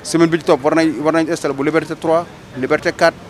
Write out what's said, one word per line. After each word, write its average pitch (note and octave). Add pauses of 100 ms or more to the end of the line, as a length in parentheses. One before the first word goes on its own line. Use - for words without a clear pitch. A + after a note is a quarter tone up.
semaine E3
bi E3
ci D#3
topp C#3+
war D3+
nañ, D#3+
war D#3
nañ D#3+
installé D#3
bu C#3
Liberté D#3
trois, E3 (320)
Liberté C3+
quatre E3 (140)